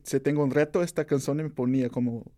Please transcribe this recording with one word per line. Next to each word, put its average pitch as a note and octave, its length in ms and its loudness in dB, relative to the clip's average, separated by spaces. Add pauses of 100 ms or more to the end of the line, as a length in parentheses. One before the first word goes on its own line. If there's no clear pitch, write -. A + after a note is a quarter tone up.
si - 160 -2
tengo C#3+ 240 0
un C#3 80 2
reto, D3 320 2
esta E3 240 -2
canción C#3 300 0
me D#3 140 -4
ponía B2+ 380 0
como A#2+ 360 -2 (140)